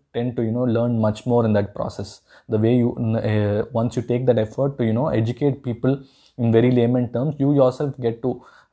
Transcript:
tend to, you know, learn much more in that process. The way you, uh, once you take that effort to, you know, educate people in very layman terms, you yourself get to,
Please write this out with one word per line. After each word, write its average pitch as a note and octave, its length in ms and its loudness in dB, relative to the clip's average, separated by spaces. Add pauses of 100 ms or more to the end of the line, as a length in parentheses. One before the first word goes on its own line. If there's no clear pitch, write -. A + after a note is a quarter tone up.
(140)
tend A#2+ 220 -4
to, B2 80 -2
you A2+ 80 -2
know, B2 140 -2
learn A#2 340 0
much G#2+ 260 -2
more A#2+ 200 2
in G#2+ 80 2
that G2+ 200 0
process. - 460 -10 (300)
The A2 80 0
way A2+ 180 4
you, A#2+ 180 2
uh, G#2+ 800 -2
once A#2 240 -2
you B2 60 0
take B2 240 -2
that A#2+ 120 4
effort C3 420 -2
to, A#2 60 0
you A2 60 2
know, B2 160 0
educate A#2+ 560 0
people B2+ 400 -2 (340)
in A#2 140 0
very A#2 200 6
layman A#2+ 420 2
terms, C#3+ 260 -2
you C#3 140 2
yourself C#3 480 2
get A2+ 220 -4
to, B2 200 -6 (300)